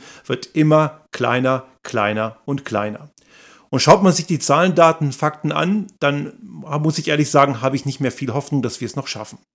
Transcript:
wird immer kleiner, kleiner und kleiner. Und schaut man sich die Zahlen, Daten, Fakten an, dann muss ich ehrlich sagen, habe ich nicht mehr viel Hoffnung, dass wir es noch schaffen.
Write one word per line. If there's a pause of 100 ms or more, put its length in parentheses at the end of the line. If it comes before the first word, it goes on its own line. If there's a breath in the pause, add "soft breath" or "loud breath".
(260 loud breath)
wird
immer (100)
kleiner, (180)
kleiner
und
kleiner. (600 soft breath)
Und
schaut
man
sich
die
Zahlen,
Daten,
Fakten
an, (120)
dann
muss
ich
ehrlich
sagen,
habe
ich
nicht
mehr
viel
Hoffnung,
dass
wir
es
noch
schaffen. (160)